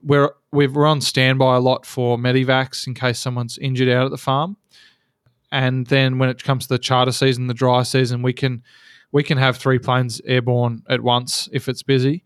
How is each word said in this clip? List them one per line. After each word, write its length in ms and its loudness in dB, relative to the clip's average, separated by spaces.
We're, 300 2
we've, 240 2
we're 120 4
on 140 2
standby 560 2
a 20 4
lot 260 0
for 320 -2
medivacs 720 0
in 60 -8
case 260 -2
someone's 380 -6
injured 320 0
out 160 2
at 60 -2
the 60 -10
farm. 400 -2
And 360 0
then 300 2
when 120 2
it 140 -8
comes 220 -2
to 40 -18
the 100 0
charter 320 2
season, 360 0
the 60 -4
dry 300 2
season, 380 -2
we 120 -2
can, 300 -4
we 120 2
can 140 -2
have 200 2
three 200 2
planes 480 -2
airborne 640 0
at 120 0
once 500 -2
if 180 -6
it's 140 -6
busy 420 0